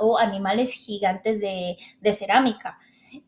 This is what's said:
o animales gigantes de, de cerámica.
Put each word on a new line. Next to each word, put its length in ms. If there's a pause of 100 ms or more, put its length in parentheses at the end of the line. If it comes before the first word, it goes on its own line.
o 180
animales 540
gigantes 680
de, 360 (240)
de 120
cerámica. 680 (500)